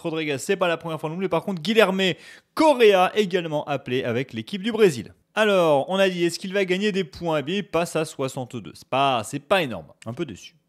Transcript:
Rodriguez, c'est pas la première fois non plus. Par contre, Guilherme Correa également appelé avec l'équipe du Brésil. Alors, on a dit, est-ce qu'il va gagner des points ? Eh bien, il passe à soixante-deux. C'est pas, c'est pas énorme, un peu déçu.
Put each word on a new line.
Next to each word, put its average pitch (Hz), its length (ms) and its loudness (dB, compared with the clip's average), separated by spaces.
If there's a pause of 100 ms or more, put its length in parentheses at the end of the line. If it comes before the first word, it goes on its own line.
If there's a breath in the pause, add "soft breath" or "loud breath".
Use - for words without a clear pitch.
Rodriguez, 156 380 -4
c'est 196 160 -2
pas 190 120 0
la 165 100 0
première 160 220 -8
fois 156 120 -6
non 165 60 -8
plus. 190 120 -4
Par 160 140 0
contre, 185 180 -6
Guilherme 190 400 2 (540 loud breath)
Correa 226 580 6
également 170 520 -2
appelé 131 380 -2
avec 123 300 -4
l'équipe 143 300 -8
du 233 80 -4
Brésil. 180 420 2 (220)
Alors, 170 520 4
on 185 100 -2
a 196 120 4
dit, 175 160 0
est-ce 170 140 -2
qu'il 190 160 -10
va 202 100 0
gagner 185 260 0
des 190 120 -2
points ? 165 340 -4
Eh 143 60 -2
bien, 170 140 -4
il 202 100 -4
passe 170 280 -2
à 156 100 -2
soixante-deux. 127 680 -8
C'est - 160 -20
pas, 131 340 0
c'est 135 140 -10
pas 190 240 0
énorme, 104 240 -8 (220)
un 113 60 -8
peu 165 120 -8
déçu. 101 300 -16 (140)